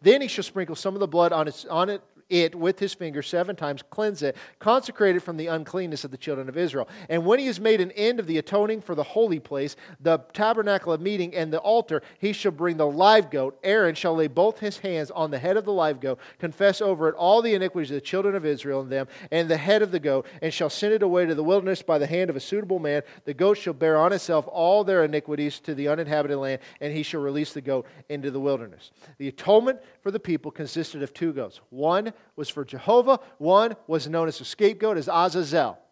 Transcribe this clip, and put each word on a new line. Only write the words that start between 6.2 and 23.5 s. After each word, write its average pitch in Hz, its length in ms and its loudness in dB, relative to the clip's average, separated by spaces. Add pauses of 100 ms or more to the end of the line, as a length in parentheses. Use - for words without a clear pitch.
of 131 80 -10
Israel. 143 320 -2 (200)
And 165 180 -2
when 233 140 4
he 269 60 -4
has 208 120 -4
made 220 220 4
an 180 100 0
end 226 300 0
of 175 80 -6
the 165 100 0
atoning 208 440 0
for 175 120 -8
the 147 80 -2
holy 202 380 0
place, 143 340 -6 (240)
the 160 200 2 (140)
tabernacle 208 600 0
of 156 80 -2
meeting, 180 340 -4
and 160 180 -2
the 160 60 -2
altar, 214 440 0 (180)
he 208 120 -2
shall 202 200 -2
bring 165 240 -2
the 156 100 2
live 180 440 6
goat. 135 340 -4
Aaron 190 320 2
shall 170 180 0
lay 160 140 2
both 180 320 2
his 208 180 -6
hands 165 320 -6
on 156 220 -4
the 131 80 -6
head 185 160 0
of 214 80 0
the 208 80 -2
live 156 260 2
goat, 131 220 -6 (180)
confess 190 420 2
over 175 280 2
it - 80 -2
all 190 260 4
the 226 120 2
iniquities 180 360 -2
of 143 60 -6
the 135 40 -4
children 196 360 -2
of 160 100 -4
Israel 139 340 -4
and 131 120 -8
them, 135 160 -2 (240)
and 165 160 0
the 160 80 2
head 196 260 2
of 196 80 0
the 175 80 -2
goat, 139 260 0 (160)
and 160 140 -4
shall 156 160 -2
send 208 220 -2
it 214 100 2
away 180 240 2
to 160 80 0
the 147 80 -2
wilderness 185 400 0
by 156 160 0
the 143 80 0
hand 175 240 -2
of 139 60 -4
a 131 40 -6
suitable 190 380 -4
man. 147 240 -2 (220)
The 143 100 -8
goat 190 200 4